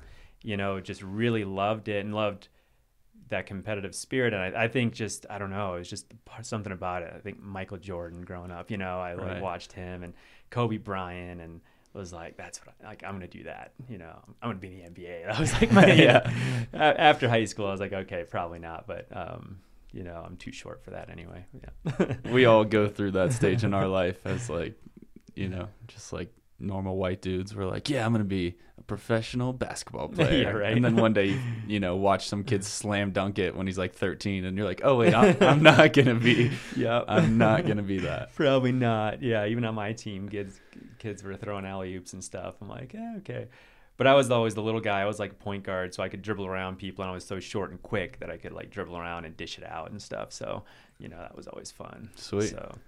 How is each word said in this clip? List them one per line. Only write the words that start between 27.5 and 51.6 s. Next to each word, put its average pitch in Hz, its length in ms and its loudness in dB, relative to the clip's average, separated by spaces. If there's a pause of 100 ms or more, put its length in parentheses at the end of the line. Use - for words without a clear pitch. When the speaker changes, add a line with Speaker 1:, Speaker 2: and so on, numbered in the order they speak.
Speaker 2:
We're 98 100 -4
like, 104 240 -4
"Yeah, 127 160 0
I'm 113 80 2
gonna 107 120 2
be 92 300 -2 (220)
a - 40 -20
professional 120 720 -2
basketball - 540 -8
Speaker 1:
<laughs> - 80 -12
Yeah, - 0 -
Speaker 2:
player." 135 420 2
Speaker 1:
right. 104 180 0
Speaker 2:
And 120 80 4
then 113 140 4
one 113 160 6
day, 98 260 4 (280)
you 104 120 0
know, 90 160 0
watch 98 320 4
some 101 160 -2
kid 98 220 0
Speaker 1:
<laughs> - 140 -8
Speaker 2:
slam 101 320 0
dunk 98 280 0
it 90 160 0
when 95 120 -2
he's, 92 100 -2
like, 92 160 -2
thirteen, 95 520 -2
and 92 120 -4
you're 104 80 0
like, 92 180 -4
"Oh, 131 140 6
wait, 120 160 8
I'm, 151 280 8
I'm 151 220 8
not 156 300 10
gonna 123 220 6
be, 120 360 4 (140)
Speaker 1:
<laughs> - 100 -12
Yep. 120 320 0
Speaker 2:
I'm 110 300 4
not 110 280 6
gonna 104 180 0
be 98 160 -2
that." 80 340 -4
Speaker 1:
<laughs> - 20 -20
Probably 135 360 4
not. 113 500 0
Yeah, 110 240 0
even 117 200 0
on 110 100 -4
my 107 180 -4
team, 104 360 -10
kids, 101 300 -8 (380)
kids 104 260 -10
were 98 140 -8
throwing 101 280 -8
alley-oops 95 480 -8
and 92 100 -12
stuff. 92 380 -12
I'm 101 80 -14
like, 127 240 -14
"Yeah, 226 260 -10
okay." 113 280 -10 (500)
But 123 100 2
I 135 60 8
was 135 180 8
always 113 240 2
the 107 80 -2
little 110 180 -2
guy. 101 200 0
I 101 40 0
was, 107 140 -2
like, 98 120 -6
a 98 40 -20
point 101 280 -8
guard, 92 300 -4
so 101 100 -6
I 95 60 -4
could 95 120 -10
dribble 98 240 -4
around 92 320 -6
people, 95 260 -10
and 92 80 -6
I - 20 -8
was 90 120 -10
so 95 140 -8
short 90 320 -6
and 87 100 -16
quick 92 380 -6
that 85 100 -10
I 82 80 -10
could, 87 160 -14
like, 85 160 -14
dribble 87 280 -10
around 85 280 -8
and 80 120 -14
dish 85 200 -12
it - 80 -16
out 80 260 -10
and 104 100 -12
stuff. - 320 -10
So, 52 300 -8 (360)
you 98 100 -16
know, 85 80 -16
that - 180 -16
was - 120 -18
always - 240 -16